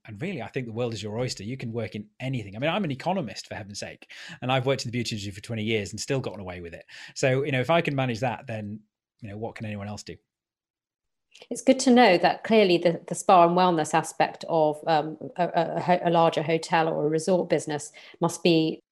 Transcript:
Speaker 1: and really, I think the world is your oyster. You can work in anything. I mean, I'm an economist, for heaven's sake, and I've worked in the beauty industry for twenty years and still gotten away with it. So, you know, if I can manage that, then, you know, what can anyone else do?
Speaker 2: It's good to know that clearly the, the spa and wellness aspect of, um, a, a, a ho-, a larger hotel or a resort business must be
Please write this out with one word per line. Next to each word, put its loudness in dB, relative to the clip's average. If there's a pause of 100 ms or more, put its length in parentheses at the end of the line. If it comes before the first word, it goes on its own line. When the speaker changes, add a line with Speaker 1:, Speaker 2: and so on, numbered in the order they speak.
Speaker 1:
and -12
really, -6
I -10
think -8
the -12
world -4
is -8
your -6
oyster. -6
You -8
can -8
work -6
in -10 (140)
anything. -6
I -10
mean, 0
I'm -2
an -2
economist, -6
for -10
heaven's -12
sake, -16 (300)
and 0
I've 2
worked 0
in -8
the -10
beauty -4
industry -8
for -14
twenty -6
years -2
and -12
still -4
gotten -8
away -10
with -14
it. -18 (300)
So, 2
you -2
know, 0
if 0
I 4
can 2
manage 0
that, -4
then, -8 (420)
you -14
know, -12
what -10
can -10
anyone -8
else -10
do? -14 (1400)
Speaker 2:
It's -12
good 4
to 4
know 8
that 2
clearly 6
the, 0
the -6
spa 6
and 4
wellness 2
aspect 0
of, 2
um, 0 (180)
a, 0
a, 0
a -2
ho-, 2
a 2
larger 4
hotel 0
or 0
a 2
resort 0
business -2 (280)
must -2
be 4 (120)